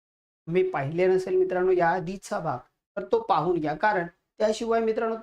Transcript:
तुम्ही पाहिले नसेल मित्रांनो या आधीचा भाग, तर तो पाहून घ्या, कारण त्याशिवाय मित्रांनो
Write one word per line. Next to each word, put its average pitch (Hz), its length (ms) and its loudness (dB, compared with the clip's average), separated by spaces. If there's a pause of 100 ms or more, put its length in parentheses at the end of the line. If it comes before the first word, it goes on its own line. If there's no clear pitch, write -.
(480)
तुम्ही 185 220 2
पाहिले 160 360 0
नसेल 185 300 2
मित्रांनो 185 360 2
या 170 160 4
आधीचा 175 500 -4
भाग, 151 200 -4 (380)
तर 196 160 -8
तो - 80 4
पाहून 170 400 2
घ्या, 151 140 -2
कारण 190 320 0 (320)
त्याशिवाय 226 420 0
मित्रांनो 226 420 -2